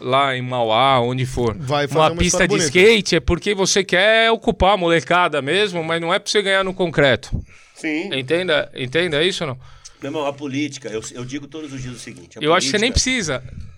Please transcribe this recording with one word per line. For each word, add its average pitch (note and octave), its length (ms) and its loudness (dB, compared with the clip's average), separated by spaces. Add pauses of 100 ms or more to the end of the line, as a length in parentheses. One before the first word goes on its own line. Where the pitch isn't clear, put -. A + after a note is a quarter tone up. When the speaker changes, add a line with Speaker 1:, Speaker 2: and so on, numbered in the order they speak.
Speaker 1:
lá C3+ 360 0
em B2+ 60 -4
Mauá, B2 580 2
onde B2 260 -2
for, B2 320 -2
Speaker 2:
Vai C#3+ 280 -2
fazer C#3+ 120 0
Speaker 1:
uma D#3 120 6
Speaker 2:
uma E3 60 -6
Speaker 1:
pista F3 280 2
Speaker 2:
história E3 40 2
Speaker 1:
de - 60 2
Speaker 2:
bonita. F3+ 120 2
Speaker 1:
skate, F#3 500 4
é D#3+ 40 2
porque F3 340 0
você F#3+ 300 0
quer A3 460 4
ocupar A3 440 2
a - 20 0
molecada E3+ 680 2
mesmo, F3 420 -2
mas E3 160 -2
não E3+ 140 -2
é G3+ 40 0
pra G3+ 120 -8
você G#3+ 100 2
ganhar F#3+ 240 0
no F#3 80 -4
concreto. D3 580 2 (440)
Speaker 3:
Sim. D#3+ 400 -6
Speaker 1:
Entenda, D3 600 0
entenda D3 480 -2
isso F#3 220 -2
ou C#3+ 60 -6
não? B2+ 80 -10 (420)
Speaker 3:
Meu C#3 100 -8
irmão, D3+ 160 -4
a C#3 60 -2
política, C#3 560 -8
eu, A2 140 -6 (100)
eu B2 120 -10
digo C#3 220 -10
todos D3+ 260 -14
os C3+ 100 -12
dias B2+ 120 -10
o A2+ 40 -18
seguinte, - 400 -18
a - 40 -6
Speaker 1:
Eu D3+ 120 4
acho F#3 120 2
que C4+ 40 -2
você G#3+ 80 0
nem A#3 120 0
Speaker 3:
política G3 500 -2
Speaker 1:
precisa. - 260 -16 (120)